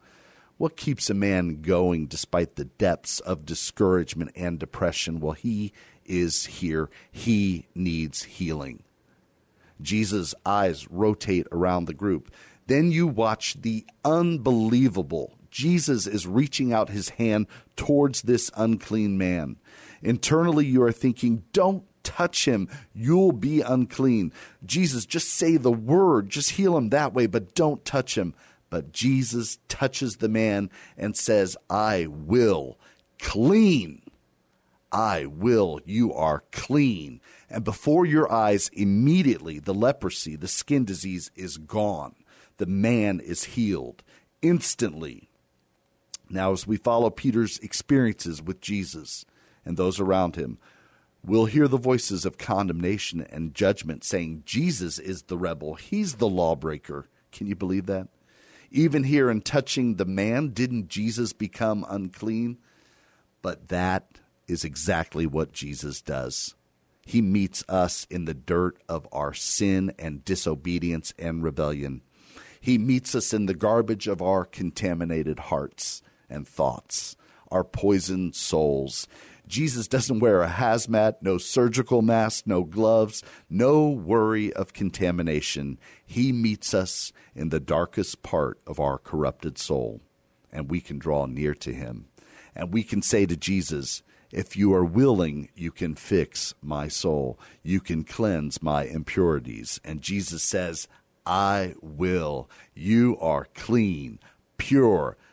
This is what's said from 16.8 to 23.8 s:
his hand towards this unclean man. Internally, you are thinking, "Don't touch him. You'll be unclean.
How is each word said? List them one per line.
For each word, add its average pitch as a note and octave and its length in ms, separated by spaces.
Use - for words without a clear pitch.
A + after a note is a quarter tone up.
his G2+ 200
hand G#2+ 360
towards C#3+ 480
this A#2 340
unclean G#2+ 640
man. F2 380
Internally, D3+ 640
you B2+ 160
are A#2 100
thinking, A#2 520
"Don't F#3 300
touch - 440
him. A2 220
You'll E3 360
be C3+ 300
unclean. B2 720